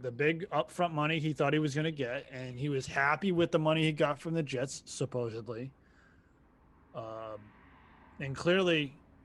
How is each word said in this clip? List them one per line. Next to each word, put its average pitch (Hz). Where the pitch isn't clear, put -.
the 123
big 156
upfront 165
money 151
he 156
thought 143
he 156
was 147
gonna 160
get, 139
and 127
he 147
was 135
happy 147
with 170
the 165
money 156
he 156
got 147
from 165
the 165
Jets, 135
supposedly. 117
Um, 110
and 139
clearly, 170